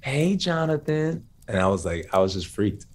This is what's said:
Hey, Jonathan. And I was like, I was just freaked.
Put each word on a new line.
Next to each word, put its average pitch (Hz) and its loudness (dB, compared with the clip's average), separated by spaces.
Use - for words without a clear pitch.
Hey, 151 2
Jonathan. 160 0
And - -4
I 92 4
was 95 2
like, 85 -4
I 95 2
was 95 4
just 90 -6
freaked. 101 -2